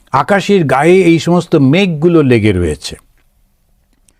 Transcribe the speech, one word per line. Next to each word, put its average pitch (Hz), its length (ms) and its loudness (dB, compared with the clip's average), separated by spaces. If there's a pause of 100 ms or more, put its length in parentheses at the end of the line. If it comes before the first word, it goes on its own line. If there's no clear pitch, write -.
(180)
আকাশের 196 460 0
গায়ে 156 400 2
এই 165 160 2
সমস্ত 170 360 -2
মেঘগুলো 160 680 0
লেগে 110 300 2
রয়েছে। 85 420 -6 (1200)